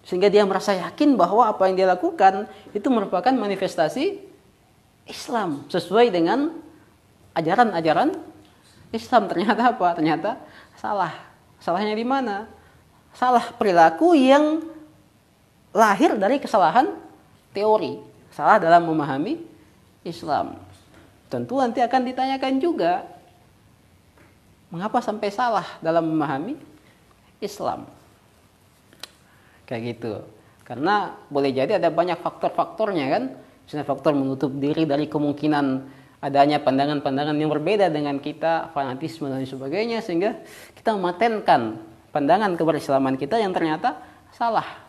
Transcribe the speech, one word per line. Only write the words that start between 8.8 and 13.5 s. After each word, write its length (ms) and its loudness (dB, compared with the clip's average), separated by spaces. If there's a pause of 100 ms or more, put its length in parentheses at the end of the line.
Islam 400 0
ternyata 400 0
apa? 240 0
Ternyata 420 -2 (380)
salah. 400 -4 (480)
Salahnya 320 -2
di 80 -4
mana? 440 -4 (680)
Salah 400 2